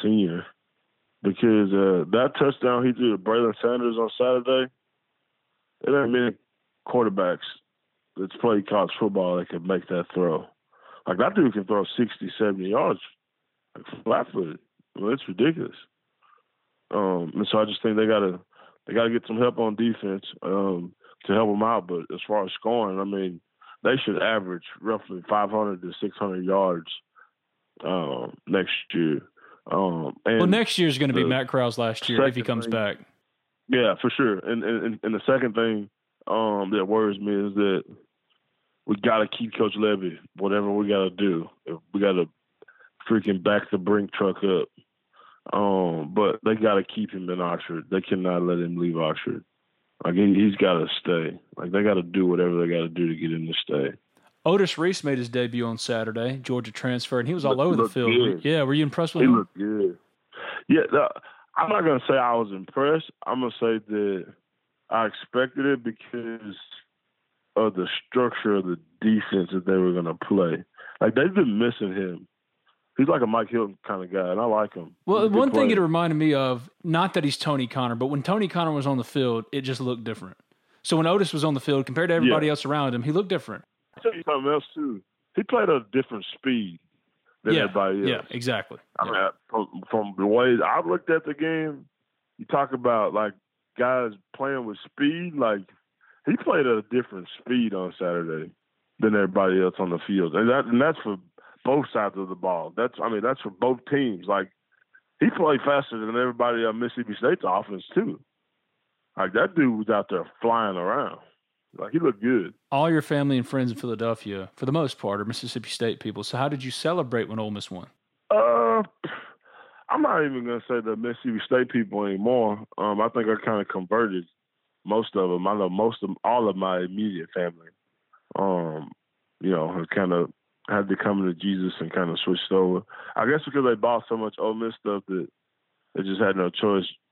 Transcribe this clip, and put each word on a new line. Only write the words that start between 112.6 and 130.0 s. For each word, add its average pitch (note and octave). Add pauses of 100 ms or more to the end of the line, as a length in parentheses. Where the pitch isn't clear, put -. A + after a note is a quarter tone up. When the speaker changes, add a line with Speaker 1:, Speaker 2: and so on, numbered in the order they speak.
Speaker 2:
All D3
your D#3
family C#3+
and B2
friends B2+
in A2
Philadelphia, A2
for -
the C3+
most D3+
part, G2+
are G#2
Mississippi A2+
State -
people. G#2
So A#2+
how C3+
did C#3+
you C3
celebrate B2+
when A2
Ole G#2+
Miss G2+
won? F2+ (420)
Speaker 1:
Uh, A3+ (1040)
I'm D#4
not F#3
even C3
gonna A#2+
say B2
the A2
Mississippi A#2
State B2+
people G#2
anymore. G#2+ (140)
Um, G#2
I A2+
think A2+
I A2
kinda G#2
converted F#2+ (580)
most G#2+
of F#2
'em. F2+
I G2+
know G2+
most G#2+
of, F#2+ (140)
all A#2
of F#2+
my F#2
immediate F#2
family, E2+ (680)
um, E2+ (480)
you F#2
know, E2
have E2+
kinda F2+ (420)